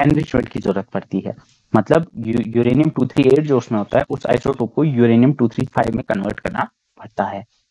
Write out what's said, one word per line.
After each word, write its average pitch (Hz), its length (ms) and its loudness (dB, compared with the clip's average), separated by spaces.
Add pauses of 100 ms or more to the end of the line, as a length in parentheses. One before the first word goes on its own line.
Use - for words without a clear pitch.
enrichment 143 480 0
की - 120 -10
जरूरत 98 260 -2
पड़ती - 340 -6
है, 95 160 -8 (400)
मतलब 151 300 2 (120)
यू-, 113 380 -4
uranium 127 340 2
two 127 160 -2
three 135 220 2
eight 139 120 6
जो 147 180 0
उसमें 117 200 -2
होता - 200 -2
है, 147 120 0
उस - 160 -6
isotope 123 480 -2
को 147 100 0
uranium 120 480 4
टू 120 160 0
थ्री - 180 -4
फ़ाइव 117 280 -2
में 110 100 -6
convert 101 360 -6
करना 101 280 -6 (300)
पड़ता - 260 -6
है, 98 200 -8 (260)